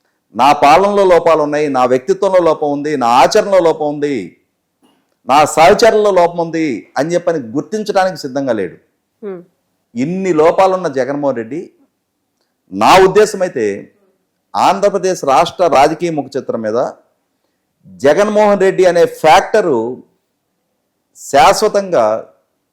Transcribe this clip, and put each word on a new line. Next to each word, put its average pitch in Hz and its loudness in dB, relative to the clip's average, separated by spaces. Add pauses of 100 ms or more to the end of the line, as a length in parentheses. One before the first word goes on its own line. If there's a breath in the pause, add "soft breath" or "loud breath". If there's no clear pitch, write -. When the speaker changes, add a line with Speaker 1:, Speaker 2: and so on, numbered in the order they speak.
(360)
Speaker 1:
నా 131 4
పాలనలో 185 4
లోపాలు 165 4
ఉన్నాయి, 147 -2
నా 127 0
వ్యక్తిత్వంలో 185 0
లోపం 156 0
ఉంది, 143 -6
నా 123 -2
ఆచరణలో 180 2
లోపం 156 0
ఉంది, 143 -6 (880)
నా 143 2
సహచరులలో 202 4
లోపం 175 0
ఉంది 160 -6 (100)
అని 160 -4
చెప్పని 170 -2
గుర్తించడానికి 185 -4
సిద్ధంగా 135 -6
లేడు. 92 -8 (480)
Speaker 2:
Hmm. 185 -14 (540)
Speaker 1:
ఇన్ని 175 -4
లోపాలున్న 180 0
జగన్మోహన్ 139 -4
రెడ్డి, 120 -12 (1040)
నా 123 4
ఉద్దేశం 190 2
అయితే 110 -6 (640)
ఆంధ్రప్రదేశ్ 180 -2
రాష్ట్ర 165 0
రాజకీయ 151 0
ముఖ 147 -6 (120)
చిత్రం 117 -8
మీద 113 -4 (1000)
జగన్మోహన్ 202 0
రెడ్డి 185 2
అనే 170 2
ఫ్యాక్టరు 160 0 (1120)
శాశ్వతంగా 175 0 (440)